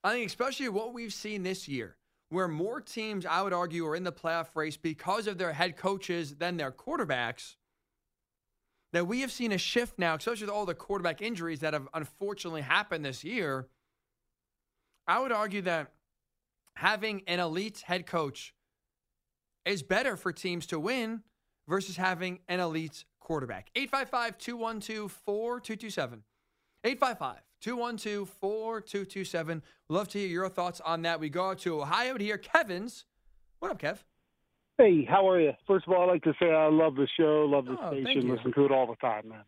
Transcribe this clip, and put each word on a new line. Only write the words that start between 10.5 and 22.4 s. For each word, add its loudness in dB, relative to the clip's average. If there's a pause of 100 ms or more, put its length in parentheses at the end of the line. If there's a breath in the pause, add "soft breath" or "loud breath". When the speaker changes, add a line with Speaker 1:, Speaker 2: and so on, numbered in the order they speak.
Speaker 1:
all -2
the -4
quarterback -4
injuries -6
that -2
have -4
unfortunately -6
happened 2
this -6
year. -2 (1400)
I 2
would 0
argue -2
that -2 (840)
having 0
an 0
elite -4
head -2
coach -4 (1120)
is -2
better 0
for -4
teams -6
to -4
win -4 (440)
versus -2
having -2